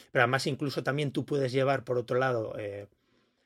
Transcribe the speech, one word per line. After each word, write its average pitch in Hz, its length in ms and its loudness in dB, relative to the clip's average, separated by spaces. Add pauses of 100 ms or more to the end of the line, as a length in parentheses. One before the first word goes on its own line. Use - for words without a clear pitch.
(120)
Pero 127 120 6
además 131 220 2
incluso 143 360 -2
también 139 300 0
tú 143 120 -2
puedes 139 280 0
llevar, 135 320 2
por 123 140 -2
otro 123 200 0
lado, 123 400 0
eh, 101 300 -8 (580)